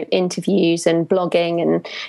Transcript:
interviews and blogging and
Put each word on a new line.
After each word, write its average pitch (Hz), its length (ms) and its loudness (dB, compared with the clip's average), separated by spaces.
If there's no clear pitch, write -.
interviews 180 760 0
and 165 200 2
blogging 170 540 0
and 160 260 0